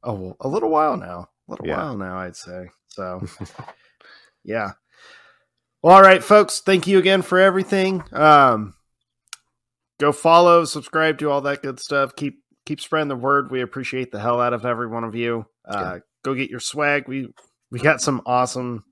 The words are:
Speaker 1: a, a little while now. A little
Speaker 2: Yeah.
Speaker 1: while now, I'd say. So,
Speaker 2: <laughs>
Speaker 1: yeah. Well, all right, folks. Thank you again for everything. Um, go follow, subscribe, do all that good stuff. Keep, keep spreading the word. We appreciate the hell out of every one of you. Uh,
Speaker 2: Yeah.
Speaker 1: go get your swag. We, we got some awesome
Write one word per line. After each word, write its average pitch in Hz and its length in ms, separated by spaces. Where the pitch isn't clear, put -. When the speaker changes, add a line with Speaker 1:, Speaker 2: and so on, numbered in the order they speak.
Speaker 1:
a, 123 100
a 131 60
little 165 240
while 156 260
now. 90 320
A - 40
little - 160
Speaker 2:
Yeah. - 100
Speaker 1:
while 147 200
now, 92 200
I'd 90 180
say. 90 340
So, 92 340
Speaker 2:
<laughs> - 580
Speaker 1:
yeah. 104 280
Well, 175 140
all 190 40
right, 190 220
folks. - 380
Thank 185 260
you 190 100
again 190 240
for 180 180
everything. 190 720
Um, 131 600
go 147 120
follow, 170 540
subscribe, 156 540
do 147 100
all 143 120
that 143 200
good 135 180
stuff. 139 360
Keep, - 240
keep 147 160
spreading 156 280
the 135 60
word. 131 360
We 131 100
appreciate 127 500
the 104 80
hell 120 220
out 120 120
of 113 120
every 120 220
one 117 160
of 113 100
you. 117 320
Uh, 101 160
Speaker 2:
Yeah. 92 200
Speaker 1:
go 135 100
get 131 160
your 123 100
swag. 143 480
We, 131 200
we 123 100
got 143 220
some 131 240
awesome 123 680